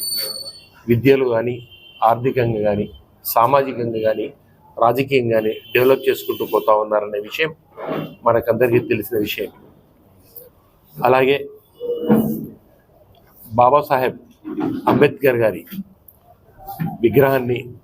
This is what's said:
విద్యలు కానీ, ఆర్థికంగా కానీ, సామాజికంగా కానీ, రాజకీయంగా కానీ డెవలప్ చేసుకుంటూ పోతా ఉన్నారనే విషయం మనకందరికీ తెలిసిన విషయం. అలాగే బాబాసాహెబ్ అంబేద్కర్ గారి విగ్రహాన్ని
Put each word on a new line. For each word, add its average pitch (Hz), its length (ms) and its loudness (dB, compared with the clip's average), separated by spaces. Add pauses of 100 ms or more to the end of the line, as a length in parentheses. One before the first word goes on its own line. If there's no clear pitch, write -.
(880)
విద్యలు 131 360 4 (100)
కానీ, 117 200 -2 (540)
ఆర్థికంగా 117 580 0
కానీ, 104 200 -2 (480)
సామాజికంగా 120 720 0
కానీ, 107 200 -2 (560)
రాజకీయంగా 123 540 2
కానీ 110 160 0 (220)
డెవలప్ 131 320 4
చేసుకుంటూ 117 440 -2
పోతా 107 300 2
ఉన్నారనే 107 460 -2
విషయం 156 240 -4 (760)
మనకందరికీ 117 560 2 (100)
తెలిసిన 110 340 -4
విషయం. 104 240 -8 (1600)
అలాగే 131 300 4 (2250)
బాబాసాహెబ్ 131 600 2 (720)
అంబేద్కర్ 123 520 2
గారి 98 200 -2 (1400)
విగ్రహాన్ని 123 540 2 (240)